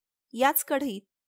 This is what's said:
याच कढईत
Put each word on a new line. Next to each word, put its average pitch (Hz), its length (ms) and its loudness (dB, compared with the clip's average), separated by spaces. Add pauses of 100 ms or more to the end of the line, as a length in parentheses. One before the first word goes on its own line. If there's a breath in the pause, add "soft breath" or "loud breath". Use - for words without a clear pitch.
(340)
याच 262 300 2
कढईत 269 380 -2 (260)